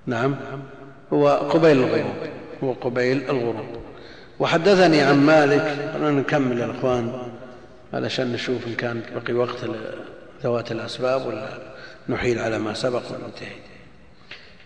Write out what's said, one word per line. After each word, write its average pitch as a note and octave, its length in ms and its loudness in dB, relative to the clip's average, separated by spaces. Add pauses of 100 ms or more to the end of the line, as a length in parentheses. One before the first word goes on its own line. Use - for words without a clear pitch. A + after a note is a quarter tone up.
نعم، C3 300 -2 (800)
هو D3 160 4
قبيل D3+ 480 6
الغروب، G#2+ 380 0 (480)
هو C3 100 0
قبيل B2+ 560 0
الغروب. A#2 520 -4 (580)
وحدثني E3+ 600 6
عن C#3+ 160 6
مالك، D3 760 4
خلونا D3 280 2
نكمل B2+ 380 0
يا A2+ 120 -2
إخوان B2 600 -2 (600)
علشان B2 400 -2
نشوف A#2 340 -4
إن A#2 60 -6
كان A#2 280 -4 (140)
بقي A#2 180 -4
وقت A#2+ 240 0 (840)
ذوات A#2+ 280 -2
الأسباب B2+ 540 -2
ولا A2 220 -6 (600)
نحيل A2+ 300 0
على A2 200 -2
ما G#2+ 140 -2
سبق B2 280 -2 (100)
وننتهي. - 440 -12 (1120)